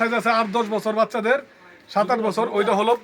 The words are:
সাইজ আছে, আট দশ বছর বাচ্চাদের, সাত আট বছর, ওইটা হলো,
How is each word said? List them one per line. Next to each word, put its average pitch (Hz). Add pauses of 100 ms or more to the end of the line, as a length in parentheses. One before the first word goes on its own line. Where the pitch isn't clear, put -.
সাইজ 226
আছে, 220 (100)
আট 220
দশ 233
বছর 214
বাচ্চাদের, 220 (520)
সাত 202
আট 226
বছর, 220 (100)
ওইটা 202
হলো, 220 (120)